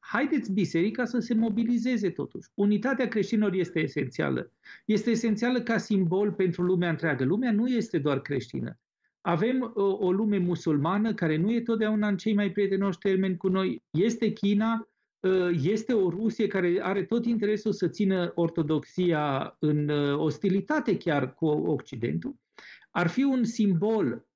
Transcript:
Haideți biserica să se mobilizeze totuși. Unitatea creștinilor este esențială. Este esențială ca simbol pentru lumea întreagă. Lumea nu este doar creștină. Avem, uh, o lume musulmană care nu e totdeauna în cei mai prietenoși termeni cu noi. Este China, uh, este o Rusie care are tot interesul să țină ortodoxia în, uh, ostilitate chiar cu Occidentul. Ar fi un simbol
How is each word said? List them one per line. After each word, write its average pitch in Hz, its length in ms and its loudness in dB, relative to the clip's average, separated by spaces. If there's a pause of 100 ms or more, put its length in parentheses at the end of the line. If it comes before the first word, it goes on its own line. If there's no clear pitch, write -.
Haideți 262 480 -2
biserica 196 520 0
să 240 140 -4
se - 160 -2
mobilizeze 220 760 0
totuși. - 440 -10
Unitatea 214 540 0
creștinilor 208 440 0
este 175 280 -2
esențială. 139 720 -4 (320)
Este 214 260 0
esențială 233 500 0
ca 226 180 0
simbol 190 540 0
pentru 175 300 0
lumea 180 280 2
întreagă. 143 340 0
Lumea 214 280 0
nu 214 140 2
este 226 320 -2
doar 139 220 0
creștină. - 580 -6 (420)
Avem, 214 400 0
uh, 202 380 0
o 185 140 2
lume 202 260 2
musulmană 175 760 0
care 156 220 0
nu 185 160 2
e 233 80 0
totdeauna 214 480 0
în 202 80 0
cei 220 180 -2
mai 202 160 2
prietenoși 196 480 0
termeni 190 380 0
cu 190 120 -2
noi. 190 420 0
Este 226 380 2
China, 220 600 0 (320)
uh, 185 280 2 (140)
este 220 300 0
o 196 160 2
Rusie 208 380 -2
care 180 340 2
are 190 240 -2
tot 233 200 -2
interesul 214 480 0
să 190 160 0
țină 190 460 0
ortodoxia 156 1200 0
în, 151 300 2
uh, 143 300 2
ostilitate 196 800 0
chiar 139 380 -2
cu - 120 -2
Occidentul. 151 880 -2 (560)
Ar 175 160 0
fi 202 160 0
un 262 220 2
simbol 196 920 0